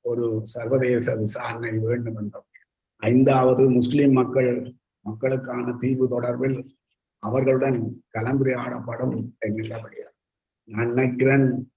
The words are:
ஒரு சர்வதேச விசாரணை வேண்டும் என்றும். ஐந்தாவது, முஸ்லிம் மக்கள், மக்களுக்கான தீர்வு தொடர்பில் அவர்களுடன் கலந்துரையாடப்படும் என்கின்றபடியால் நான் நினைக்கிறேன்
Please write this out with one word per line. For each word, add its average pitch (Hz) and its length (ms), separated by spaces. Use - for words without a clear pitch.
ஒரு 117 440
சர்வதேச 123 680
விசாரணை 110 640
வேண்டும் 113 380
என்றும். 104 280
ஐந்தாவது, 127 760
முஸ்லிம் 135 420
மக்கள், 123 640
மக்களுக்கான 123 720
தீர்வு 127 360
தொடர்பில் 123 600
அவர்களுடன் 127 840
கலந்துரையாடப்படும் 123 1040
என்கின்றபடியால் 110 680
நான் 110 240
நினைக்கிறேன் 127 880